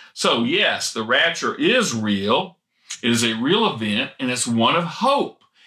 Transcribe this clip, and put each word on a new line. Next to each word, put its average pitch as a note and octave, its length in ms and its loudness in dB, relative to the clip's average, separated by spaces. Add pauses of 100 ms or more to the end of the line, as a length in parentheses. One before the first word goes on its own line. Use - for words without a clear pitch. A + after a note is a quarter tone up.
(140)
So C3+ 300 0
yes, E3+ 500 0
the A#2 80 -4
rapture C3+ 520 0
is F#3 400 2
real. A2 600 0 (460)
It A#2+ 80 0
is A#2 120 2
a A2+ 120 0
real E3+ 360 2
event, A2 480 -4
and B2+ 120 -4
it's B2 160 -4
one A#2 300 2
of F3 80 0
hope. A#3+ 580 -2 (240)